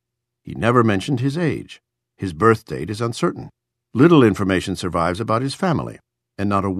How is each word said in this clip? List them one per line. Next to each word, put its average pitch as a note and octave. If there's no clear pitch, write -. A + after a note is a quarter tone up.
He -
never A#2
mentioned G#2+
his C#3
age. D3+
His F#2
birth A2
date D2+
is G#2+
uncertain. -
Little D3
information F#2+
survives F2
about A2
his C3+
family, D#2+
and G2+
not G2
a F#2+